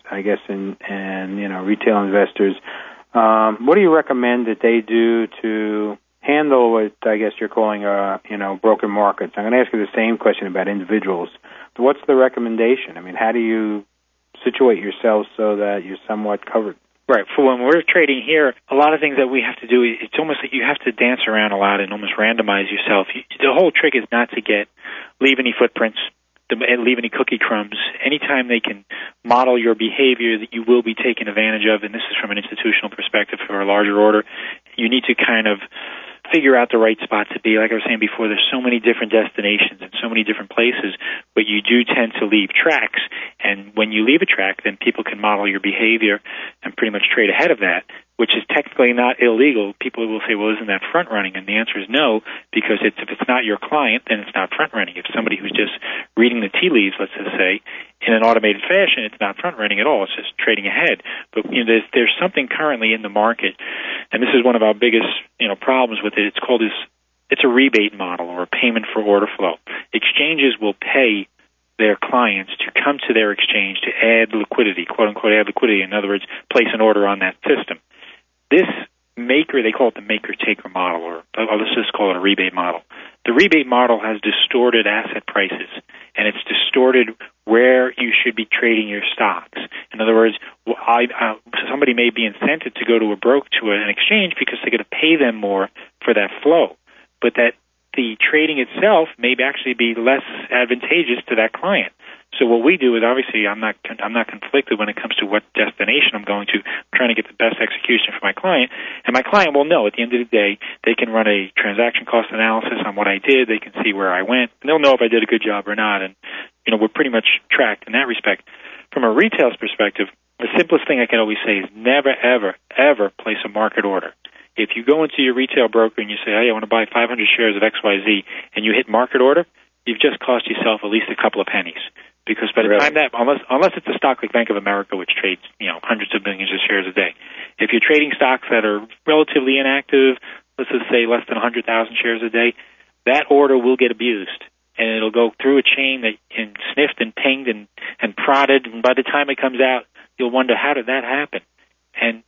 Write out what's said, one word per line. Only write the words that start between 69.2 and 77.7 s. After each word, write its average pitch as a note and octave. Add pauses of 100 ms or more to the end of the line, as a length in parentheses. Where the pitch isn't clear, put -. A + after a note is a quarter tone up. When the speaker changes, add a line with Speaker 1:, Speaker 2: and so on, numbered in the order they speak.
Speaker 2:
flow. F2 (360)
Exchanges C#3+
will G#2
pay A2+ (520)
their G#2+
clients G#2+ (120)
to -
come C#3+ (100)
to A#2+
their G#2+
exchange G2
to -
add A2+
liquidity, G2+
quote G#2+
unquote, G#2+
add G#2+
liquidity. G#2
In F#2+
other G2+
words, G2+ (280)
place A#2
an A2
order G#2
on G2
that F#2
system. G#2+ (680)